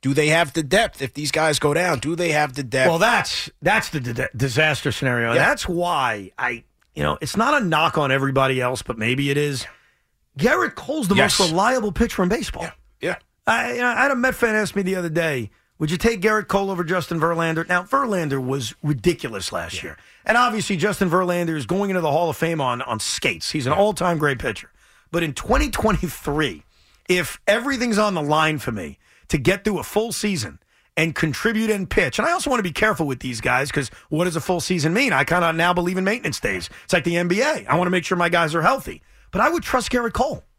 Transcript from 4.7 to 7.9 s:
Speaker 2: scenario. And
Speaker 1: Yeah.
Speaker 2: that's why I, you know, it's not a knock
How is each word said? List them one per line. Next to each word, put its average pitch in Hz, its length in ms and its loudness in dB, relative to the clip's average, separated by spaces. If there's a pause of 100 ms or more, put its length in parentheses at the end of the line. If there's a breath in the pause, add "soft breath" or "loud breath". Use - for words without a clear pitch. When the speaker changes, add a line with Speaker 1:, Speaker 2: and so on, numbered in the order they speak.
Speaker 2:
scenario. 120 360 0
And 117 80 2
Speaker 1:
Yeah. 165 100 4
Speaker 2:
that's - 220 0
why 139 680 -2
I, 120 260 -6 (300)
you 151 80 -4
know, 147 180 0
it's - 160 -6
not 269 240 2
a - 20 -2
knock 160 360 2